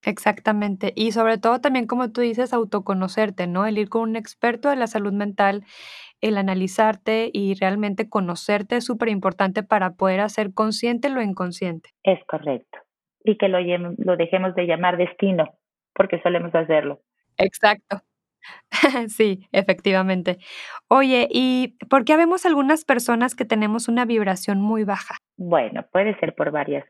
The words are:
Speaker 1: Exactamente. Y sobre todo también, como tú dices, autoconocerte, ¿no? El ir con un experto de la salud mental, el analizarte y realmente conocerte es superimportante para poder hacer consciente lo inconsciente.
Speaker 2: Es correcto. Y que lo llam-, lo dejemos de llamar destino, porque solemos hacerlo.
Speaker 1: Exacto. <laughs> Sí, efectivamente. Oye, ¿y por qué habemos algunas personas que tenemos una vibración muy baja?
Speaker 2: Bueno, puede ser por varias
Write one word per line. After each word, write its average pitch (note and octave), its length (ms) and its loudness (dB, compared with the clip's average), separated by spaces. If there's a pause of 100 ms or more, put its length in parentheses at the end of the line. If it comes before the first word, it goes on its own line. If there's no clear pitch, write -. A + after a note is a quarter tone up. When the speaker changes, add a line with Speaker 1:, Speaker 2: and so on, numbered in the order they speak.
Speaker 1:
Exactamente. G#3 920 -2
Y A3 160 0
sobre A3+ 240 2
todo A#3 240 0
también, B3+ 260 0
como B3 240 -2
tú A#3 80 -6
dices, A#3+ 320 0
autoconocerte, G3 960 -2
¿no? F3+ 180 0
El A3 120 -2
ir G#3 100 -2
con A3+ 140 -2
un A3 160 -2
experto A#3 520 -2
de C#4+ 60 2
la A#3+ 120 0
salud G#3 260 -4
mental, G3+ 500 0 (560)
el G#3+ 180 0
analizarte G#3+ 960 0
y G3 240 -2
realmente G3+ 540 -2
conocerte G3+ 680 -2
es A#3+ 80 -4
superimportante G3 760 0
para F#3+ 320 0
poder F#3+ 240 2
hacer G#3 340 -2
consciente A#3 560 0
lo C4 120 -2
inconsciente. F3+ 680 -6 (120)
Speaker 2:
Es F#3 220 2
correcto. D#3 540 -6 (440)
Y G#3+ 140 2
que G3+ 100 0
lo F#3 120 2
llam-, F3 380 -4
lo F3+ 200 0
dejemos F#3 380 0
de F3+ 100 0
llamar F3 320 0
destino, F3+ 480 0 (480)
porque F#3+ 280 0
solemos E3+ 320 -2
hacerlo. D#3 460 0 (380)
Speaker 1:
Exacto. G3+ 640 0 (680)
<laughs> C4 360 0
Sí, G#3 460 0
efectivamente. F#3 840 2 (520)
Oye, C4 420 4
¿y B3+ 460 0 (120)
por C4 140 6
qué A#3 80 2
habemos E4+ 340 4
algunas D4+ 380 2
personas A#3+ 520 0
que A#3+ 100 -4
tenemos A3 420 0
una A#3 160 0
vibración G3+ 560 0
muy G#3+ 240 0
baja? G3 320 -6 (220)
Speaker 2:
Bueno, E3 560 0
puede G3 260 2
ser D#3+ 160 -2
por D3+ 160 -2
varias C#3+ 380 -4